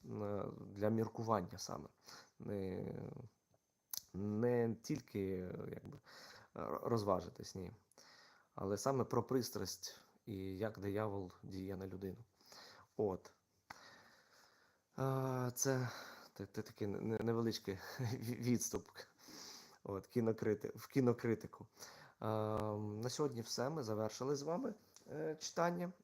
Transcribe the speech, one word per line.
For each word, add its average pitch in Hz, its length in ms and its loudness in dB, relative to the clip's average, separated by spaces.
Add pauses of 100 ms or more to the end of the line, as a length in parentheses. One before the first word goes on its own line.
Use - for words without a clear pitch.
е, 104 380 -2 (320)
для 101 140 4
міркування 110 680 2
саме. - 300 -6 (520)
Не, 95 460 -2 (1300)
не 113 680 4
тільки, - 380 -2
е, 92 340 0 (300)
якби, - 140 -10 (600)
р-, - 260 -2
розважитись, 101 720 2
ні. 92 160 -6 (840)
Але 98 220 0
саме 135 260 4
про 117 200 2
пристрасть - 760 -2 (260)
і 95 320 -4
як 101 220 -2
диявол 98 520 -2 (120)
діє 95 340 -6
на 95 100 -6
людину. 95 300 -6 (800)
От. 95 360 0 (1700)
Е, 131 560 2
це 127 340 6 (440)
те-, 101 120 -6
те-, - 160 -6
такий - 260 -2
не-, 98 140 0
не-, 110 220 2
невеличкий 113 540 2 (120)
<laughs> - 100 -8
ві-, 120 420 -2
відступ. 117 420 2 (1000)
От, 98 240 -4
кінокрити-, 113 680 2
в - 120 -12
кінокритику. 120 800 2 (540)
Е, 107 40 -2 (520)
на 107 320 -2
сьогодні 131 320 0
все. 123 280 0
Ми 156 140 -2
завершили 110 520 2
з 135 60 -2
вами, 208 320 0 (380)
е, 156 280 -2
читання 175 520 2 (120)